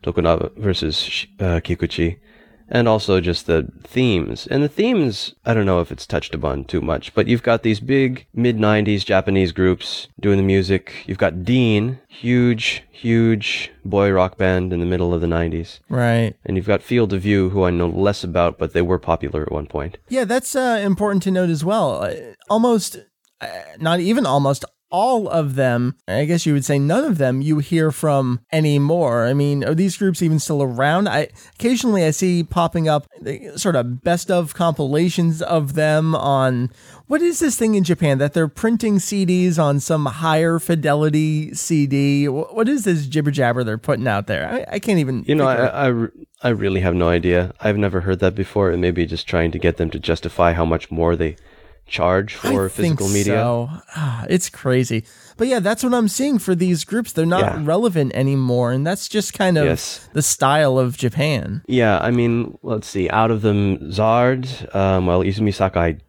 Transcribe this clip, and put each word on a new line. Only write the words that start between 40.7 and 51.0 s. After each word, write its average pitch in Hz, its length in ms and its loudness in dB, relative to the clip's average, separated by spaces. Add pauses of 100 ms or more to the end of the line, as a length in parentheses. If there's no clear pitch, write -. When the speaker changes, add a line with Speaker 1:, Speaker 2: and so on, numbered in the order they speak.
Speaker 2:
C 147 340 0
D? 143 380 2
Wh-, 143 300 -4
what 220 120 0
is 262 180 0
this 165 220 0
jibber 147 240 0
jabber 127 340 0
they're 110 120 -4
putting 127 320 -2
out 101 180 -2
there? 78 220 -4
I, - 280 -6
I - 20 -4
can't 196 220 2
even 131 280 -2
Speaker 1:
You 147 60 2
know, 143 140 2
Speaker 2:
figure 123 220 2
Speaker 1:
I, 143 140 -4
I - 40 2
re-, 117 380 -4 (180)
I 123 40 2
really 101 320 0
have 90 140 2
no 85 160 2
idea. 87 500 2
I've 107 160 0
never 98 240 0
heard 92 200 -2
that 95 140 2
before. 98 380 0
It 87 60 -2
may 87 120 2
be 87 140 0
just 82 220 -8
trying 82 240 0
to 85 80 -6
get 85 180 0
them 82 140 -2
to 78 80 -8
justify 85 560 0
how 82 100 0
much 82 260 -2
more 82 240 0